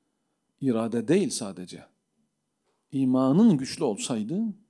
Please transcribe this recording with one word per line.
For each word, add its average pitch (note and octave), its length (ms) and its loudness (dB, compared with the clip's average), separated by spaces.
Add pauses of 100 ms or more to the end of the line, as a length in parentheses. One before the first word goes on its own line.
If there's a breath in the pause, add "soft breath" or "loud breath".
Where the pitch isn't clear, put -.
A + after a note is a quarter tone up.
(600)
İrade A2+ 480 -2
değil E3+ 220 2
sadece. F2+ 560 -12 (1040)
İmanın C3+ 680 4
güçlü C3+ 260 -6
olsaydı, C3 680 -4 (160)